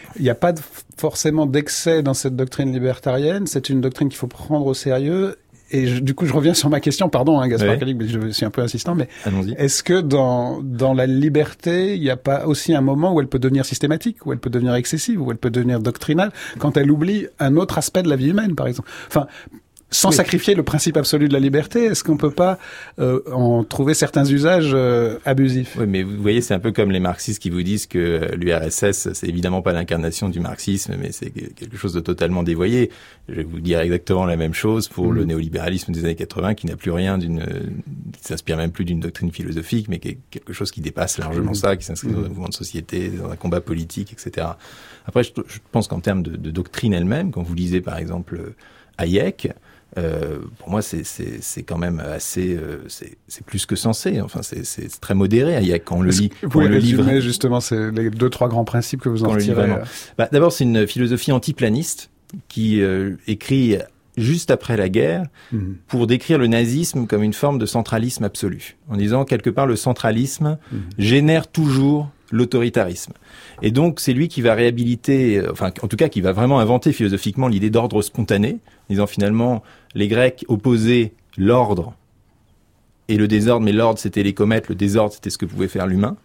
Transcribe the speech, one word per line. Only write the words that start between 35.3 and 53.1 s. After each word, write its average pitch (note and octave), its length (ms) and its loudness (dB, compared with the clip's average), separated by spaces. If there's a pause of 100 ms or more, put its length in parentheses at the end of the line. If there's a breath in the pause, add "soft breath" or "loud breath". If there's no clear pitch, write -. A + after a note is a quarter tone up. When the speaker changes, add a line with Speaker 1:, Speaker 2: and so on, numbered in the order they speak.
Speaker 2:
des E2 120 -4
années E2+ 100 -2
quatre-vingts, F#2 400 -4
qui F2 140 -8
n'a E2 80 -6
plus F2 160 -6
rien F#2+ 260 0
d'une, E2 240 -4 (680)
qui - 160 -18
s'inspire E2+ 300 -6
même E2 120 -2
plus F2+ 140 -6
d'une E2+ 160 -4
doctrine E2+ 320 -6
philosophique, E2+ 560 -4
mais F2+ 100 -4
qui - 120 -10
est - 80 -12 (120)
quelque - 220 -14
chose G2 180 -8
qui - 120 -10
dépasse - 360 -4
largement E2 320 -4
Speaker 1:
Mhm. G#2 60 -4
Speaker 2:
ça, G2 200 0
qui - 80 -10
s'inscrit G#2+ 280 -6
dans G2+ 60 -2
un G#2 40 -2
Speaker 1:
Mhm. F#2+ 60 -6
Speaker 2:
mouvement F2+ 200 -10
de F#2 60 -10
société, F2+ 540 -8
dans F2+ 200 -8
un F2 60 -10
combat F2 260 -4
politique, E2 520 -8
et - 80 -18
cetera. E2 360 -8 (480 loud breath)
Après, B2 200 0
je, - 60 -6 (180)
je - 100 -16 (140)
pense A2 160 0
qu'en F#2 100 -6
termes F#2+ 240 0
de, E2 140 -6
de D#2+ 160 -8
doctrine F#2 400 -2
elle-même, A#2 400 0
quand F#2 100 -6
vous E2+ 140 -6
lisez F2+ 240 0
par E2 180 -6
exemple, E2+ 380 -8
euh, E2+ 180 -12 (420 soft breath)
Hayek, G#2 520 0 (500 soft breath)
euh, D#2+ 400 -4 (200)
pour - 120 -14
moi, G#2 120 0
c'est, D#2+ 220 -6
c'est, - 360 -10
c'est - 240 -10
quand E2+ 120 -8
même E2+ 220 -4
assez, F2 560 -4
euh, D#2 320 -8
c'est, - 300 -18 (100)